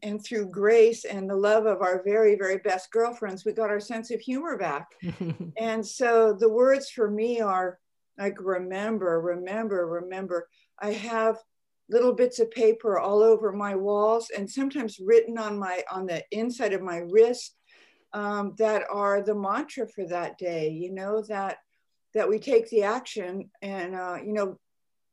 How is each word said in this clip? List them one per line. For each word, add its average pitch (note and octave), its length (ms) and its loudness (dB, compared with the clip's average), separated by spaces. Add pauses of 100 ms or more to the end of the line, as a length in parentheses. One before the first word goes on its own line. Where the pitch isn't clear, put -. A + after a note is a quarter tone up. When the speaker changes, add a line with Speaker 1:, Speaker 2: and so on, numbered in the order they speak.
Speaker 1:
and G#3 180 -6
through G#3+ 240 -6
grace A3 600 4
and F#3+ 240 -6
the G3 60 -2
love G#3+ 300 4
of G3 160 2
our F3+ 220 0
very, G#3 320 6
very F#3+ 220 0
best F#3 340 -4
girlfriends, A3+ 540 -2
we G#3 80 -2
got G#3+ 160 0
our G#3 100 0
sense A3+ 320 -8
of A#3 80 -4
humor C4 380 -4
back. D#3 300 -4 (140)
Speaker 2:
<laughs> E3+ 560 -8
Speaker 1:
And A3 280 -2
so A3+ 480 4
the G#3+ 160 4
words C4 400 4
for A3 200 -2
me A3+ 300 -2
are, F#3 400 -2 (380)
like, G3 240 -4
remember, F#3 800 -2
remember, F3+ 640 -2
remember. F3+ 640 -6 (300)
I G#3 120 -6
have A3 460 0 (520)
little B3 240 4
bits B3 260 2
of A3+ 120 2
paper A3+ 480 2
all G3+ 240 2
over G#3+ 300 4
my G3+ 220 -4
walls G#3 600 2
and G3+ 140 -6
sometimes C4+ 500 -4
written A3+ 380 4
on G#3 200 -4
my, F#3 320 -4
on F#3+ 160 -6
the E3+ 160 -6 (100)
inside A3+ 420 -2
of F#3 80 -2
my F3 160 -6
wrist, A3 580 2 (560)
um, G3+ 460 -4
that G#3+ 320 2
are G3+ 320 2
the G#3 140 0
mantra A3 520 -4
for G3 200 -10
that F3 300 -6
day, E3 320 -4
you E3+ 220 -6
know, G3 380 -4
that, G3 280 -4 (560)
that G3+ 140 2
we G#3+ 100 2
take A3+ 320 2
the G#3+ 140 4
action G3 640 -4 (120)
and, F#3 340 -8
uh, F3+ 260 -6
you G#3 120 -6
know, G3+ 260 -2 (540)